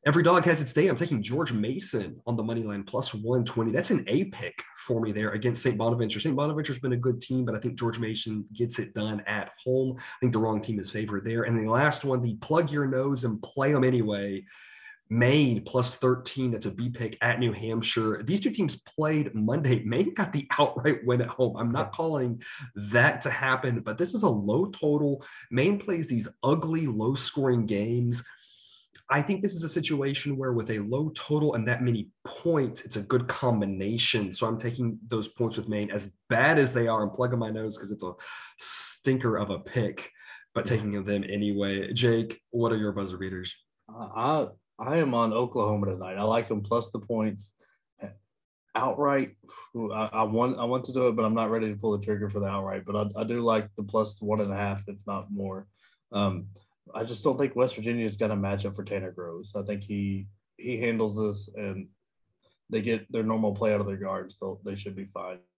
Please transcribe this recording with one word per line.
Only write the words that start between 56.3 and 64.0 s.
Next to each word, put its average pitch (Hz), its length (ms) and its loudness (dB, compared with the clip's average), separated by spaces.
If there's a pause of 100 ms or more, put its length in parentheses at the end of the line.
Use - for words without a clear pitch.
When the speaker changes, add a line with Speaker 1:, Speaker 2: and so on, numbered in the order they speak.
Speaker 2:
I 113 120 -4
just 113 200 -8
don't 131 140 4
think 139 180 0
West 127 200 2
Virginia 113 320 -2
is 101 100 -4
gonna 107 180 0
match 98 300 -2
up 98 100 -4
for 101 80 -8
Tanner 92 280 -6
Groves. 87 440 -12
I 101 60 -4
think 101 220 -6
he, 98 420 -2 (320)
he 120 220 -6
handles 113 360 0
this, 101 400 -2
and 98 320 -8 (840)
they 110 100 -2
get 110 300 -4
their 113 100 -2
normal 110 320 2
play 107 220 2
out 101 40 2
of 98 60 0
their 98 100 -4
guards. 95 440 -6